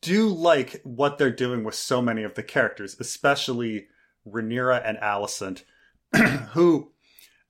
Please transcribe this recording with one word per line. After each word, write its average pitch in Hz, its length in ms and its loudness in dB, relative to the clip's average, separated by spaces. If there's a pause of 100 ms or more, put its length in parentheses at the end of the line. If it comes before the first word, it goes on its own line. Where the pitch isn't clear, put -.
do 214 280 2
like 160 560 2
what 139 340 -2
they're 139 120 4
doing 123 340 -2
with 107 100 -6
so - 260 -2
many 113 220 -2
of 104 120 -8
the 107 80 -8
characters, 104 580 -2
especially 120 880 -2 (420)
Rhaenyra 117 560 0
and 110 140 -4
Alicent, 101 640 -4 (500)
<clears throat> 135 400 2
who 165 400 4 (580)